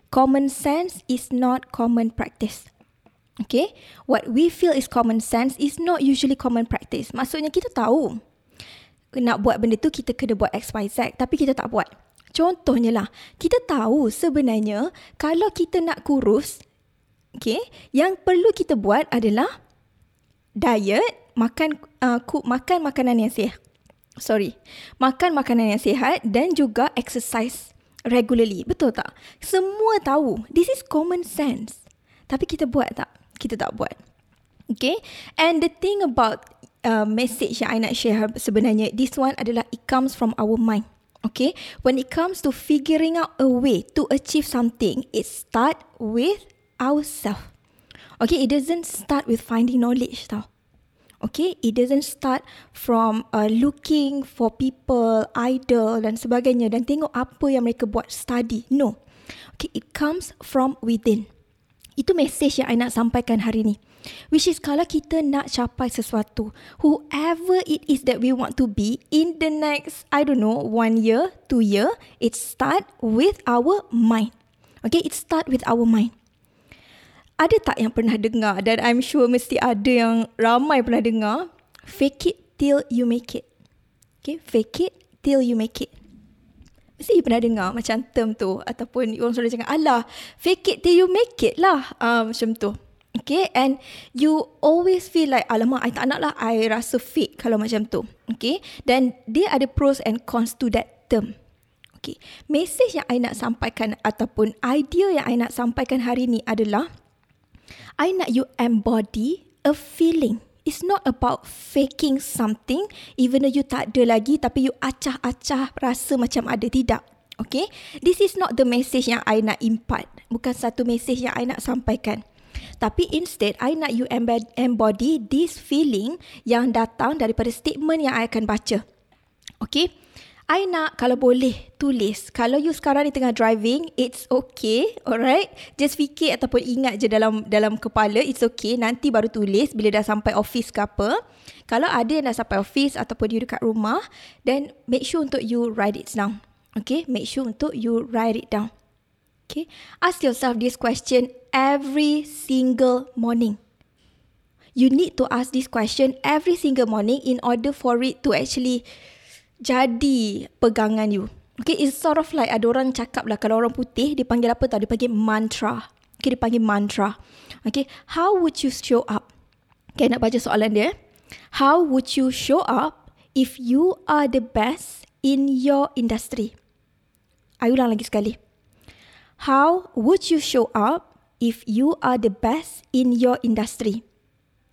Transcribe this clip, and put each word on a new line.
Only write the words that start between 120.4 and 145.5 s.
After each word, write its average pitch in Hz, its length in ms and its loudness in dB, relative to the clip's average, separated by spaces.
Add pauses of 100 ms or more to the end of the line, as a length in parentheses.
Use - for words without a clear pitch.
satu 240 320 -4
message 247 400 -2
yang - 80 -4
I 240 160 -4
nak - 160 -8
sampaikan. 220 560 -2 (580)
Tapi 240 320 -2
instead, 302 480 -2
I 277 160 -2
nak 302 160 -2
you 233 160 -2
embed-, 233 480 -2
embody 240 640 2
this 277 400 -2
feeling 277 560 0 (320)
yang 240 240 2
datang 226 480 -2
daripada 226 320 -2
statement 311 500 -2
yang 262 140 0
I 226 100 0
akan 220 220 -2
baca. 220 400 -2 (720)
Okey? 311 320 -2 (580)
I 370 160 0
nak, 330 320 -4
kalau 247 160 2
boleh, 254 640 2
tulis. 226 560 -2
Kalau 247 240 0
you 302 160 0
sekarang 285 320 0
ni 285 80 -2
tengah 254 160 0
driving, 226 680 0
it's 247 340 -4
okey, 254 720 -2
alright? 254 400 2 (320)
Just 277 160 0
fikir 285 480 -2
ataupun 240 240 0
ingat 240 380 -2
je - 20 4
dalam, 214 400 0
dalam 214 320 2
kepala, 214 400 0
it's 277 240 0
okey. 226 320 0
Nanti 240 400 -2
baru 220 160 2
tulis 214 480 0
bila 214 160 2
dah 214 80 2
sampai 208 320 -2
office 214 400 -4
ke 214 80 -2
apa. 214 400 -2 (480)
Kalau 247 160 2
ada 240 240 0
yang 302 160 0
dah 240 80 -2
sampai 226 240 -4
office 269 400 -2
ataupun - 320 -4
you 226 160 -2
dekat - 160 -8
rumah, 220 400 0 (400)
then 277 320 -2 (160)
make 269 160 0
sure 330 160 -2
untuk 269 240 -4
you 233 240 -2